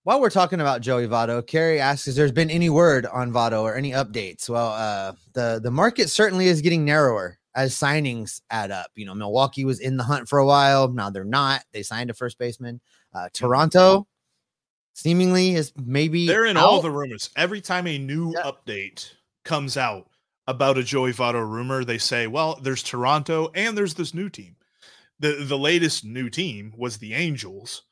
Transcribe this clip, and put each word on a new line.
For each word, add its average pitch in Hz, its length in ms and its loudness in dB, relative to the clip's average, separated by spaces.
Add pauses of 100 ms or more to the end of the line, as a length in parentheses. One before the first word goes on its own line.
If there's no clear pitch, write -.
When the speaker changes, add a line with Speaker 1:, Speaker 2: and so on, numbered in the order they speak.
Speaker 1:
While 247 180 2
we're 240 120 4
talking 180 280 2
about 135 220 0
Joey 120 260 0
Votto, 117 380 0
Kerry 160 340 2
asks 139 280 0
if 127 80 -6
there's 143 160 4
been 156 180 2
any 170 220 2
word 147 340 6
on 123 260 -4
Votto 117 300 2
or 110 140 -2
any 135 160 -4
updates. 107 580 -6
Well, 117 200 0
uh, 104 440 -4 (200)
the, 117 300 -2
the 123 60 -2
market 196 400 0
certainly 185 380 2
is 160 140 4
getting 165 220 2
narrower 127 540 2 (180)
as 131 200 0
signings 139 720 -2
add 107 220 -4
up. 90 240 -8
You 107 100 -12
know, 95 80 -12
Milwaukee 120 500 -2
was 131 160 -2
in 131 160 -4
the 127 80 -4
hunt 127 240 -2
for 143 120 2
a 135 60 6
while. 139 440 6
Now 104 220 -4
they're 95 120 -8
not. 135 400 0 (100)
They 104 100 -8
signed 120 260 -6
a 113 60 -8
first 120 240 -10
baseman. 120 420 -10 (320)
Uh, 92 200 -10
Toronto, 180 760 6 (840)
seemingly 185 640 2
is 156 200 -2
maybe 151 520 0
Speaker 2:
They're 214 180 2
in 196 120 0
all 190 200 6
Speaker 1:
out. 175 60 2
Speaker 2:
the 160 80 -2
rumors. 139 440 -8
Every 180 260 -2
time 180 260 -4
a 151 100 -4
new 156 360 -4
Speaker 1:
Yeah. 147 180 -6
Speaker 2:
update - 600 -12 (320)
comes 143 340 -4
out 113 320 -4 (380)
about 135 300 2
a 127 60 0
Joey 127 300 -2
Votto 120 340 -2
rumor, 127 360 -4
they 117 140 -4
say, 120 300 -2
"Well, 156 340 -2
there's 131 220 -4
Toronto 151 720 0
and 214 220 -2
there's 190 180 -2
this 165 180 -8
new 185 160 -8
team." 90 260 -20 (640)
The, 151 140 0 (120)
the 139 120 -2
latest 156 460 0
new 120 260 -8
team 107 460 -8
was 117 220 -8
the 110 160 -12
Angels. 120 800 -8